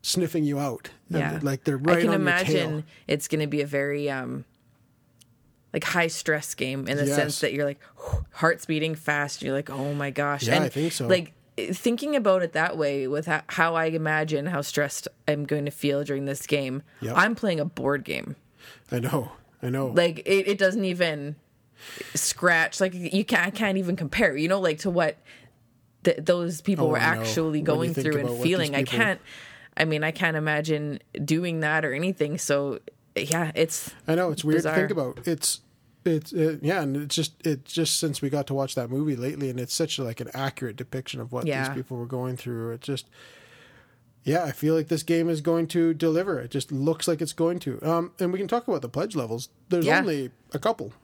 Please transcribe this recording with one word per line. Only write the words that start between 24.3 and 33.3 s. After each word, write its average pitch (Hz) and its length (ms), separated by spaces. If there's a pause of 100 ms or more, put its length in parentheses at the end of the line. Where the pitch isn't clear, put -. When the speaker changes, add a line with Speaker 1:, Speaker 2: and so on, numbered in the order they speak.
Speaker 2:
you 156 120
know, 196 120
like, 160 200
to 196 100
what 170 260 (880)
th-, - 140
those 170 420
people 170 260
Speaker 1:
Oh, 151 40
Speaker 2:
were 151 80
Speaker 1:
I 160 160
know. 180 80
Speaker 2:
actually 160 280
Speaker 1:
When 151 100
you 151 40
Speaker 2:
going 160 300
Speaker 1:
think 139 120
Speaker 2:
through 151 120
and - 60
Speaker 1:
about 123 140
what 123 40
these 165 100
Speaker 2:
feeling. 156 220
I 139 60
Speaker 1:
people 131 180
Speaker 2:
can't 208 220 (560)
I 156 80
mean, 156 200
I 160 60
can't 160 260
imagine 151 640 (240)
doing 165 360
that 156 240
or 135 100
anything. 156 440
So, 143 420 (360)
yeah, 160 380